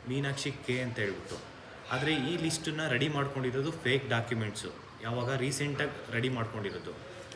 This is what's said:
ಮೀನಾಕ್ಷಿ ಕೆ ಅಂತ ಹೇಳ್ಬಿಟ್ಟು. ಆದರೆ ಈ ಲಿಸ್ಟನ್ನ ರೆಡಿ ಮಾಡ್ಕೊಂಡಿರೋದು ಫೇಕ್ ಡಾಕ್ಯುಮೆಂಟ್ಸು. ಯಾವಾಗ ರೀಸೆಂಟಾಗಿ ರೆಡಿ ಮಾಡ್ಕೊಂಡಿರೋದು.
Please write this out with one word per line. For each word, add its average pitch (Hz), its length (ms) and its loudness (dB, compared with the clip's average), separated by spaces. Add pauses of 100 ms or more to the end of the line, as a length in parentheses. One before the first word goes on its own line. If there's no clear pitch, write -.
ಮೀನಾಕ್ಷಿ 139 420 0
ಕೆ 127 320 0
ಅಂತ 120 160 -2
ಹೇಳ್ಬಿಟ್ಟು. 98 380 -2 (540)
ಆದರೆ 139 240 2
ಈ 143 220 2
ಲಿಸ್ಟನ್ನ 160 520 0
ರೆಡಿ 135 200 4
ಮಾಡ್ಕೊಂಡಿರೋದು 135 640 2
ಫೇಕ್ 131 360 2
ಡಾಕ್ಯುಮೆಂಟ್ಸು. 110 600 0 (340)
ಯಾವಾಗ 120 300 0
ರೀಸೆಂಟಾಗಿ 139 800 0
ರೆಡಿ 117 160 2
ಮಾಡ್ಕೊಂಡಿರೋದು. 101 880 -2 (220)